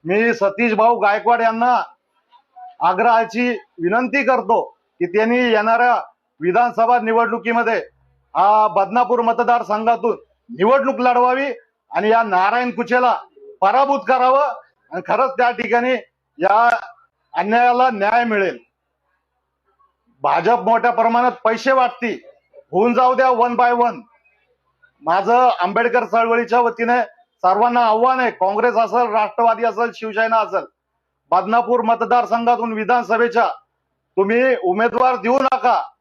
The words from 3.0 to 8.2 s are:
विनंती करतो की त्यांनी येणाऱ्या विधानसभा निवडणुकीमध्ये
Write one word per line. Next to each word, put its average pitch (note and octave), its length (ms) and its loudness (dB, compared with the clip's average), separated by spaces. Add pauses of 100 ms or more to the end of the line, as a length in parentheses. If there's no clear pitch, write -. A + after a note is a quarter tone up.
विनंती A3+ 720 -4
करतो G3+ 460 0
की - 480 -8
त्यांनी A3+ 200 2
येणाऱ्या A#3 640 2 (380)
विधानसभा A#3 600 0
निवडणुकीमध्ये A3+ 800 -2 (580)